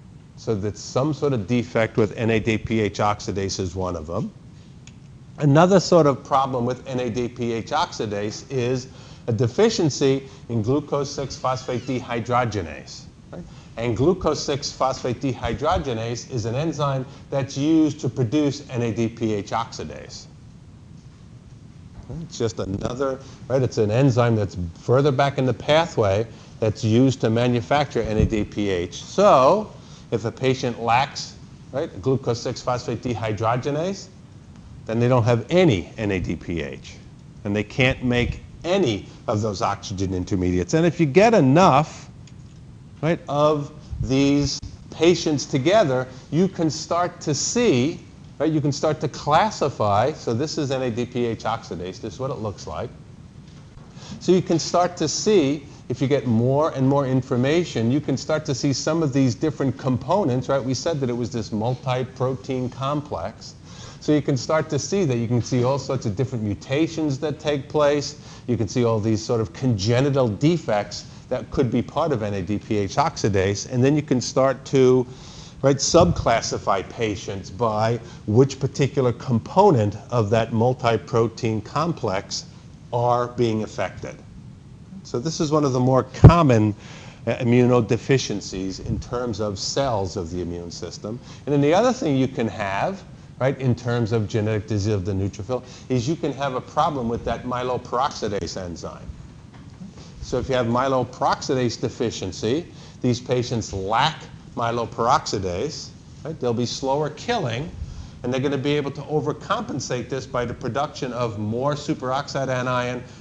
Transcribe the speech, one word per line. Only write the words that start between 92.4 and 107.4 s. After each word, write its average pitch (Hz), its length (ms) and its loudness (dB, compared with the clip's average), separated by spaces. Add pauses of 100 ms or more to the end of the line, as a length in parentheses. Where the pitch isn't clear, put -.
have, 107 540 -4 (360)
right, 139 200 0
in 127 160 2
terms 117 380 -2
of 110 160 0
genetic 107 380 0
disease 107 260 0
of 95 120 0
the 101 80 -2
neutrophil, 98 500 -4 (260)
is 123 200 0
you 165 80 0
can 147 160 -4
have 131 220 -4
a 123 60 -2
problem 147 480 0
with 117 160 -4
that 117 200 -4
myeloperoxidase 123 1200 -4
enzyme. 82 440 -12 (1160)
So - 160 -4
if 117 120 -4
you 131 60 2
have 123 100 2
myeloperoxidase 127 1160 0
deficiency, 117 840 -4 (340)
these 123 180 0
patients 123 540 -4
lack 113 520 0 (320)
myeloperoxidase, 117 1300 -2 (360)
right? 156 140 -10
They'll 120 140 0
be 117 140 0
slower 139 440 -2
killing, 160 600 -4 (540)